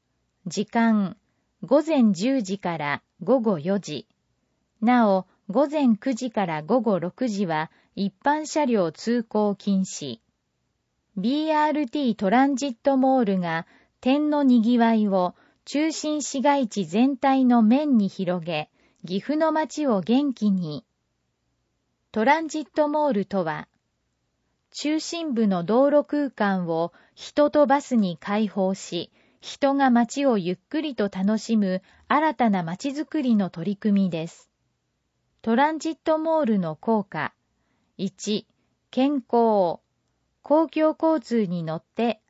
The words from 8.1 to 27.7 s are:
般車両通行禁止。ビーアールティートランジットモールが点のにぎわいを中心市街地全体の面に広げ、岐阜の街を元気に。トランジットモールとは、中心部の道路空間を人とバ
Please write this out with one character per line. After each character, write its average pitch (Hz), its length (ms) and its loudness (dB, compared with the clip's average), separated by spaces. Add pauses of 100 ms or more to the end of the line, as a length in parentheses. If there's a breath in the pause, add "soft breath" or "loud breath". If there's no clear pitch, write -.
般 302 220 0
車 302 180 -2
両 196 280 0
通 233 320 -4
行 208 320 -2
禁 196 240 -2
止。 139 400 -8 (960)
ビ 277 320 -2
ー 302 160 2
ア - 20 2
ー 302 60 0
ル 294 160 -2
テ 302 120 -4
ィ 254 100 0
ー 208 40 -2
ト 190 160 -2
ラ 254 160 4
ン 285 80 0
ジ 277 140 -4
ッ 240 120 -8
ト 269 160 2
モ 262 240 2
ー 233 40 2
ル 190 160 0
が 165 260 -4 (340 soft breath)
点 294 300 0
の 294 140 2
に 247 160 6
ぎ 240 180 2
わ 226 160 4
い 214 140 2
を 180 260 0 (300 soft breath)
中 311 260 -2
心 302 320 -6
市 269 200 -6
街 285 260 2
地 196 160 -4
全 233 320 0
体 269 280 2
の 240 180 6
面 269 340 4
に 196 120 2
広 175 360 -4
げ、 156 260 -6 (340)
岐 185 160 -4
阜 294 160 -4
の 320 140 2
街 302 380 -2
を 202 120 2
元 262 320 0
気 208 200 0
に。 165 320 -4 (1300)
ト 214 120 -2
ラ 294 140 4
ン 330 80 -6
ジ 311 140 -6
ッ 262 120 -10
ト 302 160 2
モ 302 200 0
ー 262 40 0
ル 196 140 -2
と 190 180 -4
は、 156 220 -8 (1120)
中 302 220 -2
心 330 320 -8
部 220 140 0
の 180 180 0
道 254 260 2
路 294 140 4
空 294 260 -2
間 190 360 -2
を 165 260 -2 (220 soft breath)
人 - 340 0
と 294 180 4
バ 277 140 2